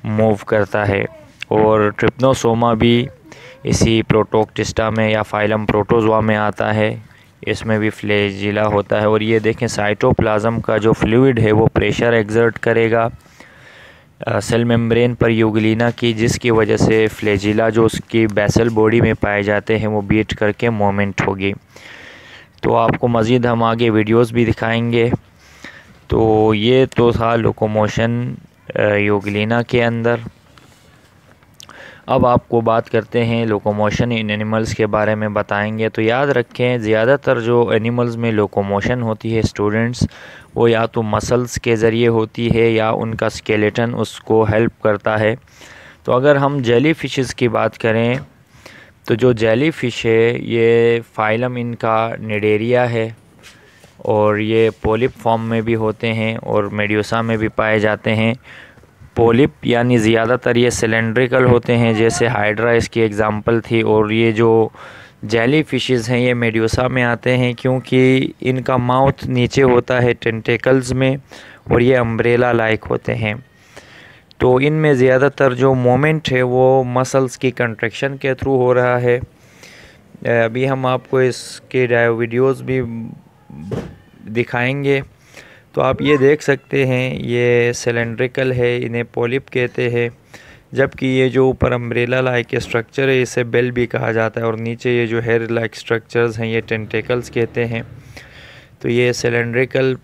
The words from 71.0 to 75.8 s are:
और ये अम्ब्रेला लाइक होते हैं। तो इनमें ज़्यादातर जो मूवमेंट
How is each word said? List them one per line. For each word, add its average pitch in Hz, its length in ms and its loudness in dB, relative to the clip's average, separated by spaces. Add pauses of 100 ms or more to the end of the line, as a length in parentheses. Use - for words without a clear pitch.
और 123 100 4
ये 127 140 4
अम्ब्रेला 120 560 2
लाइक 110 320 0
होते 120 300 -4
हैं। 110 320 -6 (920)
तो 127 200 4
इनमें 151 340 2
ज़्यादातर 131 600 2
जो 131 200 2
मूवमेंट 131 560 2